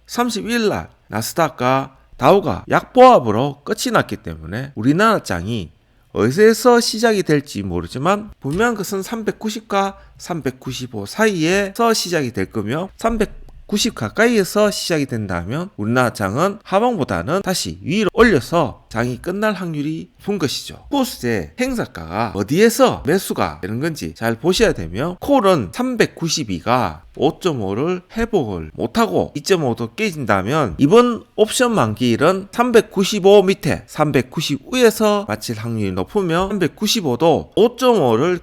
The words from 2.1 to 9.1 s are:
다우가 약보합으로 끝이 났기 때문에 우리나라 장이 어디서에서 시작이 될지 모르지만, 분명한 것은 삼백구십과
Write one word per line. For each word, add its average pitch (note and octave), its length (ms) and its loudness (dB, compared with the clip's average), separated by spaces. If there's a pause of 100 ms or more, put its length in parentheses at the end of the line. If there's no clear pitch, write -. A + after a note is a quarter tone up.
다우가 C3+ 500 2
약보합으로 C#3+ 960 4
끝이 A3+ 280 -4
났기 C#3+ 260 0
때문에 F2 560 -12
우리나라 E3+ 480 2
장이 F#2 500 -6 (420)
어디서에서 G#3+ 680 4
시작이 A3+ 420 0
될지 C#3+ 400 -2
모르지만, B2+ 760 -4
분명한 G3 340 -2
것은 G3 300 -6
삼백구십과 G3+ 960 -6 (180)